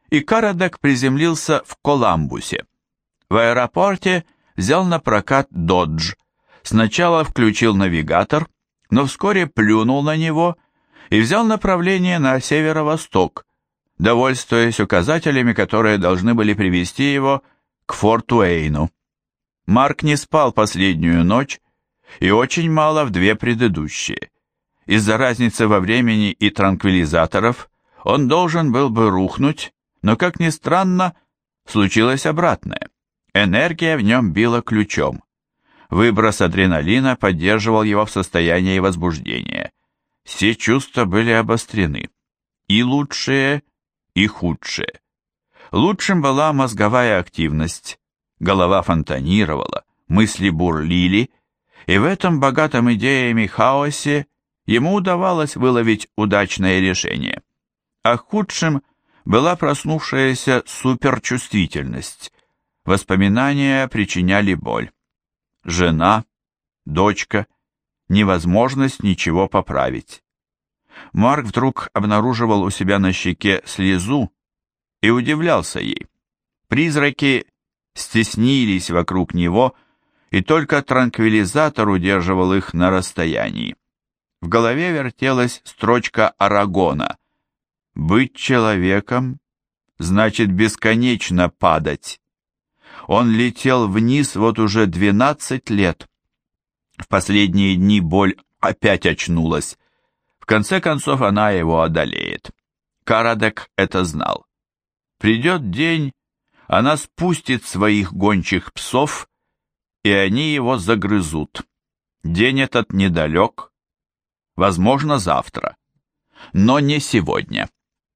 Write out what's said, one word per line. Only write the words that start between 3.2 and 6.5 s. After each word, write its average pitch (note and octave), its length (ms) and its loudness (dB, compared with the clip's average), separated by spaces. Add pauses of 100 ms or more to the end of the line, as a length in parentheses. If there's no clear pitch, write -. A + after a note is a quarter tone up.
В F#2+ 80 0
аэропорте E3 880 0 (300)
взял C#3 300 0
на E3+ 160 -2
прокат B2+ 500 0
«Додж». E2+ 640 -2 (480)